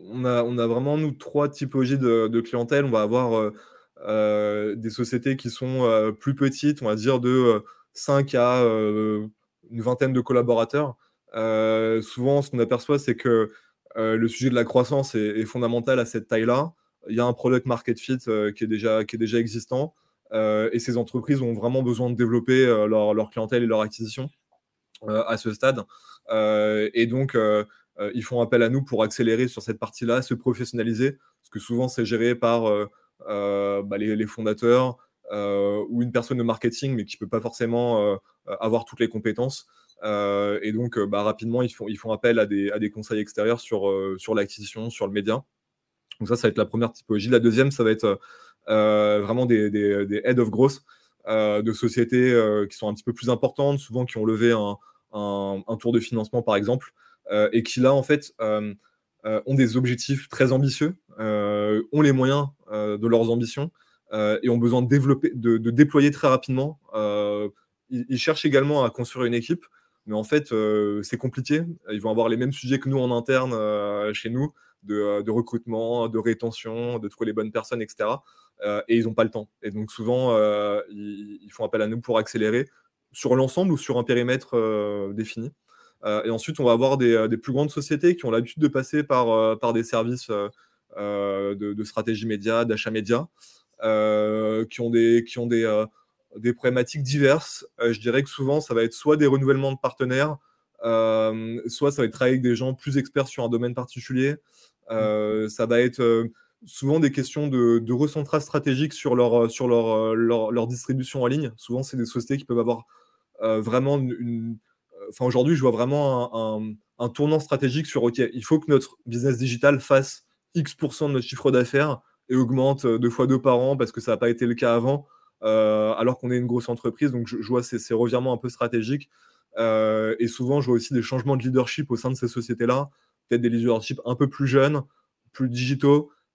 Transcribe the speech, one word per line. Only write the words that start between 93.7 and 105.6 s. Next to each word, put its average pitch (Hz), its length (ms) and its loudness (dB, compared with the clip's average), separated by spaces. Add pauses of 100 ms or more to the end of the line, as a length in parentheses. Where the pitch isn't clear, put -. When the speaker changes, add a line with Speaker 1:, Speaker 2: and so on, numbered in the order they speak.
Speaker 1:
euh, 107 800 0
qui 113 160 -12
ont 117 100 -2
des, 117 340 4
qui 117 140 -12
ont 120 80 -4
des, 117 180 2
euh, 107 220 0 (500)
des 113 160 0
problématiques 127 500 0
diverses. 143 640 2 (140)
Euh, 117 120 2
je 104 80 -4
dirais 120 220 0
que 139 80 -6
souvent, 139 300 -2
ça 131 140 -6
va 113 80 2
être 117 100 -2
soit 151 240 2
des 151 100 4
renouvellements 135 460 2
de 131 80 -8
partenaires, 131 560 -2 (480)
euh, 113 800 0
soit 143 260 -2
ça 143 100 -2
va 117 40 2
être 110 60 -4
travailler 131 220 2
avec 131 80 0
des 120 140 2
gens 131 180 -4
plus 139 240 -4
experts 135 300 -2
sur - 160 -8
un 117 40 -2
domaine 120 260 -2
particulier. 127 600 -4 (540)
Euh, 107 560 0
Speaker 2:
Mm. - 20 -6
Speaker 1:
ça 110 180 -4